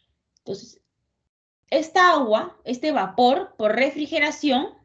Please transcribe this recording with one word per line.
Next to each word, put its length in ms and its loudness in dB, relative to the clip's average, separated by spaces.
Entonces, 440 -14
esta 420 2
agua, 520 -2
este 280 -4
vapor, 640 0
por 180 0
refrigeración, 920 -2